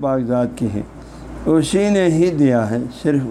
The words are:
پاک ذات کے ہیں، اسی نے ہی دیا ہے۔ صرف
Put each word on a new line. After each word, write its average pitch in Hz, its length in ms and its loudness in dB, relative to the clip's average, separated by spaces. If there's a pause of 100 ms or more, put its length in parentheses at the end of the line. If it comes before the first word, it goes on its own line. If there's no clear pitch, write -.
پاک 135 180 0
ذات 123 360 0
کے 120 180 -2
ہیں، 104 80 -4 (640)
اسی 160 440 2
نے 196 160 4
ہی 170 240 4
دیا 131 400 2
ہے۔ 113 80 -2 (260)
صرف 147 280 2